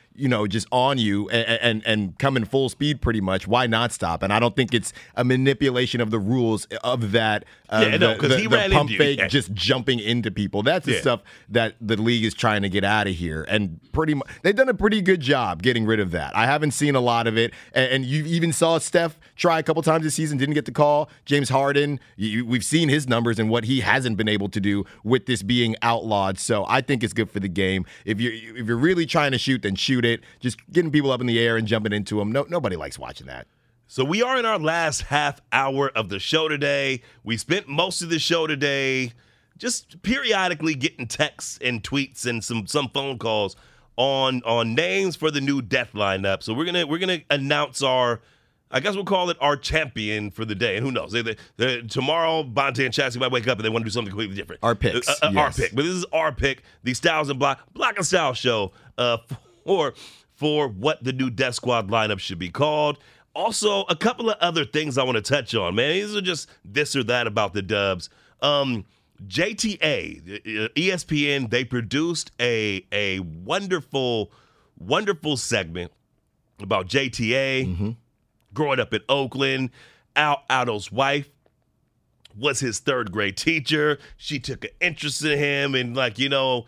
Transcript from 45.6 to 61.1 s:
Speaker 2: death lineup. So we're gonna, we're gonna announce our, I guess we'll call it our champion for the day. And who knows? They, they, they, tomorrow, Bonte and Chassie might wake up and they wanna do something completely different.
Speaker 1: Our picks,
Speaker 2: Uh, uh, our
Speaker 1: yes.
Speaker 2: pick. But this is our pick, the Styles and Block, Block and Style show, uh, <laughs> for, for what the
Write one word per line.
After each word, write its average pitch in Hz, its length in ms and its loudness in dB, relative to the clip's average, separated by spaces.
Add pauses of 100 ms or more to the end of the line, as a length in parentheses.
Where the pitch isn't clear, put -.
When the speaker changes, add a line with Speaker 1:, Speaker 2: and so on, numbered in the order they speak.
Speaker 2:
death 120 320 -2
lineup. 98 500 0
So 110 100 -4
we're 143 120 -2
gonna, 175 200 0
we're 151 120 -4
gonna 180 320 -2
announce 143 520 -2
our, 127 380 2 (520)
I 131 100 0
guess 196 140 -2
we'll 196 100 -4
call 180 240 0
it 170 100 -2
our 143 160 4
champion 107 760 -4
for 110 120 -8
the 104 120 -6
day. 101 200 0
And 113 100 -2
who 135 60 -2
knows? 90 220 -6
They, 117 80 0
they, 110 160 -4 (200)
they, 123 260 0
tomorrow, 160 600 0
Bonte 135 400 -2
and 123 100 -2
Chassie 127 260 -2
might 127 120 0
wake 123 160 0
up 127 100 2
and 104 80 -6
they 110 40 0
wanna 113 160 0
do 110 60 -6
something 110 200 -4
completely 101 240 -6
different. - 280 -12
Speaker 1:
Our 113 120 4
picks, 123 320 -2
Speaker 2:
Uh, 143 140 4
uh, 202 60 4
our 202 60 0
Speaker 1:
yes. 151 240 2
Speaker 2:
pick. 98 180 -2
But 139 80 2
this 175 100 -2
is 175 180 -6
our 156 220 0
pick, 131 300 -2 (200)
the 123 100 -2
Styles 156 360 0
and 135 100 -4
Block, 139 220 0 (120)
Block 240 240 -2
and 185 80 -2
Style 160 280 0
show, 113 380 0 (260)
uh, 120 200 2 (240)
<laughs> - 240 -20
for, 160 280 0 (400)
for 151 340 0
what 120 360 -2
the 127 100 -4